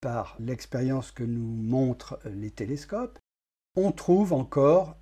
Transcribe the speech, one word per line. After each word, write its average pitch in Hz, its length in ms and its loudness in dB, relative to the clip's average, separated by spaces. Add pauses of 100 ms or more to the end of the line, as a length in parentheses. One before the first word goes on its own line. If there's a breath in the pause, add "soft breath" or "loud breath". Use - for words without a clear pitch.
par 120 400 -6
l'expérience 127 720 -4
que 123 120 -8
nous 117 220 -2
montrent 120 800 -2
les 107 260 -8
télescopes, 147 680 -8 (560)
on 190 160 2
trouve 180 440 4
encore 147 680 4